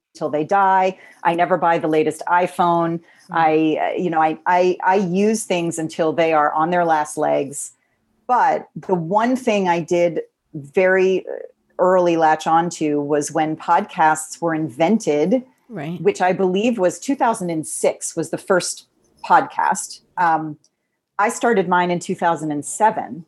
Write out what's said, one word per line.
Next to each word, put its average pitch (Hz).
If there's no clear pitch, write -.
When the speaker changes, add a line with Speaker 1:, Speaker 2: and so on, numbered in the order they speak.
Speaker 1:
until 151
they 151
die. 190
I 170
never 175
buy 170
the 160
latest 156
iPhone. 170
Speaker 2:
Mm. -
Speaker 1:
I, 165
uh, 180
you 180
know, 160
I, 156
I, 180
I 185
use 208
things 170
until 160
they 165
are 147
on 160
their 175
last 156
legs. 147
But 185
the 185
one 208
thing 208
I 170
did 175
very 185
early 180
latch 156
onto 165
was 147
when 156
podcasts 170
were 165
invented, 160
Speaker 2:
Right. 170
Speaker 1:
which 196
I 185
believe 196
was 180
two 277
thousand 226
and 156
six -
was 165
the -
first -
podcast. -
Um, 156
I 208
started 226
mine 180
in 175
two 180
thousand 156
and 147
seven. 156